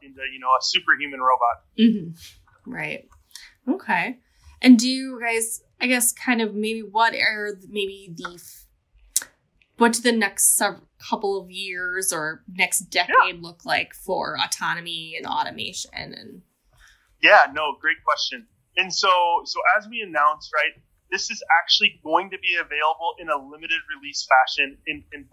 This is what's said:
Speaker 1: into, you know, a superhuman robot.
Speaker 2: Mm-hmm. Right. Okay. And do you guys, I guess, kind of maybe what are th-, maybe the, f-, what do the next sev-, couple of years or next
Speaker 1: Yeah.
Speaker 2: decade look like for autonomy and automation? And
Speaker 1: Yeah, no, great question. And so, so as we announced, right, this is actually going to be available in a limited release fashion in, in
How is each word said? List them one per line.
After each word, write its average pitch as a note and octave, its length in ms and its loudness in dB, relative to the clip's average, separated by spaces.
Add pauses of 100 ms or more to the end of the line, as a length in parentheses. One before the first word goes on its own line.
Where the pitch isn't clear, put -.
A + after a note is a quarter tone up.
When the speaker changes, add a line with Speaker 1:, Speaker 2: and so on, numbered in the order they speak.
Speaker 1:
into, C3+ 200 -20 (120)
you C3+ 80 -16
know, B2+ 80 -4
a B2+ 140 4
superhuman C#3 580 -2
robot. B2+ 440 2 (120)
Speaker 2:
Mm-hmm. - 920 -2
Right. D3+ 380 -10 (600)
Okay. A3+ 520 -2 (420)
And B3+ 160 12
do A#3+ 100 2
you C4 320 -4
guys, A3+ 400 -2 (200)
I B3 80 0
guess, B3 240 2
kind A#3 280 -2
of G#3 140 -2
maybe A3 280 -4
what G#3+ 320 2
are G#3 400 -2
th-, F#3+ 140 -20
maybe G3 460 -8
the, F3+ 220 -12
f-, - 920 -10 (500)
what A#3 180 4
do - 80 -4
the A#3+ 100 4
next - 440 2
sev-, G3+ 260 -2 (180)
couple G3 400 -4
of F3+ 100 -18
years F#3 640 -6
or D#3+ 340 -6
next F3+ 480 -4
Speaker 1:
Yeah. F3+ 120 2
Speaker 2:
decade G3 360 4
look E3+ 220 -16
like E3 300 -2
for D3+ 440 -6
autonomy E3 800 -6
and - 100 -12
automation? - 640 -8 (240)
And - 280 -20 (800)
Speaker 1:
Yeah, F3 300 10
no, D3 280 -4
great D#3+ 160 -2 (100)
question. C3 400 -2 (300)
And F3+ 180 -2
so, G3 140 2 (360)
so - 140 -8 (180)
as G#3 120 -4
we A#3 120 -10
announced, D#3 540 -2
right, D3+ 260 -2 (300)
this F#3 200 -6
is A3 120 -10 (180)
actually - 440 2
going F3 260 0
to F#3 80 -8
be F3+ 160 -4
available D#3+ 640 -2
in E3+ 120 -12
a D3+ 60 0
limited D#3 440 -8 (160)
release C#3 320 -10
fashion C3+ 580 2
in, D3 160 -10 (100)
in C#3+ 200 -16